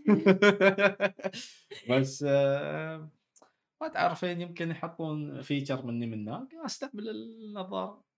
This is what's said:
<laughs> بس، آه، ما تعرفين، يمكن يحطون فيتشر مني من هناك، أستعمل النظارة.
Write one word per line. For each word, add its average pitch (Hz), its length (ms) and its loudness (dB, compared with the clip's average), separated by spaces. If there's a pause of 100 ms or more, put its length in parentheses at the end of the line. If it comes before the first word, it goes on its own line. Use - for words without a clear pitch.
<laughs> 196 1800 4
بس، 135 380 0
آه، 147 800 0 (720)
ما 320 60 -4
تعرفين، 175 540 0
يمكن 170 300 -6
يحطون 151 720 -6
فيتشر 139 440 -2
مني 117 220 -4
من 107 220 -6
هناك، 247 240 -10 (120)
أستعمل 226 440 -8
النظارة. 208 920 -8 (140)